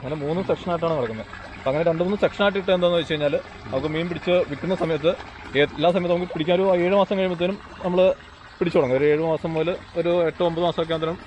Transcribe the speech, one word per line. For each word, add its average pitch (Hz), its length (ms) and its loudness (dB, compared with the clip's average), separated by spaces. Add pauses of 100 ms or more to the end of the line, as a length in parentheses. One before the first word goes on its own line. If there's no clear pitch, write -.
അങ്ങനെ 139 240 -6
മൂന്ന് 160 160 -2 (100)
സെക്ഷനായിട്ടാണ് 165 480 0
കിടക്കുന്നത്. 110 320 -4 (260)
അപ്പം - 140 -2
അങ്ങനെ 151 200 0
രണ്ട് 165 140 0
മൂന്ന് 196 200 0
സെക്ഷനായിട്ട് 202 360 2
ഇട്ട് 190 160 -2
എന്താണെന്ന് 175 240 2
വെച്ച് 160 140 -4
കഴിഞ്ഞാൽ 147 200 0 (360)
നമുക്ക് 135 240 -2
മീൻ 165 160 -2
പിടിച്ച് 175 240 0 (160)
വിൽക്കുന്ന 156 320 -4
സമയത്ത് 160 280 0 (520)
എല്ലാ 147 320 2
സമയത്തും 175 220 0
നമുക്ക് 175 180 -4
പിടിക്കാൻ 170 240 0
ഒരു 190 80 2 (180)
ഏഴ് 180 160 2
മാസം 190 180 2
കഴിയുമ്പോഴത്തേനും 185 400 0 (280)
നമ്മൾ 180 140 2 (580)
പിടിച്ചു 175 200 2
തുടങ്ങും. 131 200 2
ഒരു 143 140 2
ഏഴ് 151 180 2
മാസം 160 240 -2
മുതൽ 160 140 0 (320)
ഒരു 170 100 0 (180)
എട്ട് 156 200 -2
ഒമ്പത് 170 180 0
മാസമൊക്കെ 165 280 0
ആകുമ്പോഴത്തേനും 160 320 -2